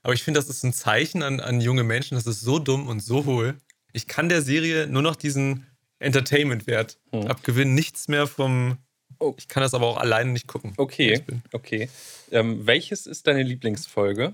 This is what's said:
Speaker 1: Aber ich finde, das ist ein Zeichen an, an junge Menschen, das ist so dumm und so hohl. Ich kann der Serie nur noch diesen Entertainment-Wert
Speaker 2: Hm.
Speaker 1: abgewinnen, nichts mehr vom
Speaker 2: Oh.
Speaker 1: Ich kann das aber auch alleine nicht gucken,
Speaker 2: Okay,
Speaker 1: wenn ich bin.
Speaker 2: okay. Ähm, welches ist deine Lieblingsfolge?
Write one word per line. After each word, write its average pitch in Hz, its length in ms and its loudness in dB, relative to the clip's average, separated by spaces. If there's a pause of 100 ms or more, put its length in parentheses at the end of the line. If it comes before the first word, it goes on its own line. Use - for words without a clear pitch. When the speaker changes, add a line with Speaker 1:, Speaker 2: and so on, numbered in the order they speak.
Speaker 1:
Aber 123 100 2
ich 123 80 -2
finde, 147 160 2
das 143 100 0
ist 131 140 -8
ein 123 100 0
Zeichen 143 520 0
an, 139 160 -2
an 123 200 0
junge 123 220 4
Menschen, 117 320 0
das 117 140 0
ist 107 140 -4
so 131 180 2
dumm 135 260 0
und 110 140 -4
so 120 240 0
hohl. 127 320 0 (360)
Ich - 140 -8
kann 160 220 -2
der 170 140 4
Serie 160 440 0
nur 135 160 0
noch 156 140 0
diesen 135 500 -2 (320)
Entertainment-Wert 131 1000 0 (120)
Speaker 2:
Hm. 107 160 -4
Speaker 1:
abgewinnen, 131 480 2
nichts - 320 0
mehr 147 220 2
vom 127 500 0 (440)
Speaker 2:
Oh. 143 140 0
Speaker 1:
Ich - 120 -20
kann 135 140 0
das 131 120 0
aber 120 120 2
auch 117 120 0
alleine 117 320 2
nicht 120 160 -4
gucken, - 320 -10
Speaker 2:
Okay, 131 300 0
Speaker 1:
wenn 107 100 4
ich 127 80 -6
bin. 120 160 -8 (100)
Speaker 2:
okay. 117 380 -6 (400)
Ähm, 113 360 0
welches 160 400 0
ist - 200 -6
deine 139 160 4
Lieblingsfolge? 117 920 -2